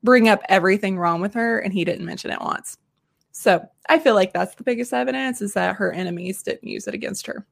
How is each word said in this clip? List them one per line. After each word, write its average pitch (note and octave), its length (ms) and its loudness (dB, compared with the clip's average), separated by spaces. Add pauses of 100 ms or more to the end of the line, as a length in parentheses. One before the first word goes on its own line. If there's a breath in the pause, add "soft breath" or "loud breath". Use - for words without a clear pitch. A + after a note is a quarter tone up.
bring A3+ 260 8
up G#3 200 4
everything F#3+ 500 2
wrong E3+ 220 0
with G3+ 140 -4
her A#3 240 0
and G3 140 -4
he F#3 120 -2
didn't E3+ 220 -4
mention - 240 -10
it - 100 -8
once. - 360 -8 (560)
So F3+ 340 2 (220)
I D#4+ 100 6
feel D4 160 4
like F#3+ 180 4
that's F3+ 240 -2
the - 80 -16
biggest A#3+ 280 -2
evidence, B3+ 480 -4
is G3+ 140 -6
that F#3 220 0
her F#3+ 160 -2
enemies F3+ 500 -8
didn't - 260 -8
use - 180 -10
it - 80 -10
against - 320 -10
her. - 240 -12